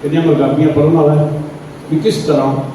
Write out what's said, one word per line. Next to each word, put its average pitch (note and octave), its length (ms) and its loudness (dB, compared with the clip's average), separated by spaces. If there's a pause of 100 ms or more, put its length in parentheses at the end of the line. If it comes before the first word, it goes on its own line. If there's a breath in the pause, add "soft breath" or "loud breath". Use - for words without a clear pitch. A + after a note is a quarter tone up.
ਇਹਦੀਆਂ D#3 180 0
ਮਰਗਾਬੀਆਂ D3 460 2
ਪੜ੍ਹਨ D3 220 2
ਵਾਲਾ D3+ 260 4
ਹੈ D3+ 280 0 (480)
ਵੀ D#3+ 80 0
ਕਿਸ - 180 0
ਤਰ੍ਹਾਂ C#3 380 0 (200)